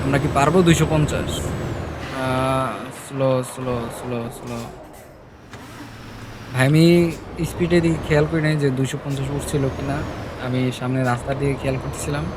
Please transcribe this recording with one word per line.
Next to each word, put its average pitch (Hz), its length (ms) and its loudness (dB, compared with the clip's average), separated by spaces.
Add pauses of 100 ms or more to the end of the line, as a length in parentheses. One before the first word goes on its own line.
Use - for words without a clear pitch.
আমরা 139 140 2
কি 143 160 0
পারবো 151 280 6
দুইশো 160 280 6
পঞ্চাশ? 151 480 0
আহ, 131 1300 -2 (360)
স্লো, 135 340 2
স্লো, 127 380 -4 (180)
স্লো, 120 260 -4 (120)
স্লো। 120 200 -10 (2000)
ভাই, 127 120 6
আমি 165 460 8 (340)
স্পিডের 175 360 2
দিকে 165 120 2 (140)
খেয়াল 151 220 6
করি 160 120 0
নাই 151 140 2
যে 143 140 2
দুইশো 135 340 -2
পঞ্চাশ 139 260 -4
উঠছিল 143 380 -2
কিনা, 139 280 -4 (480)
আমি 127 340 0
সামনে 131 260 0
রাস্তার 127 340 0
দিকে 139 160 0
খেয়াল 135 220 -2
করতেছিলাম। 147 480 -4 (120)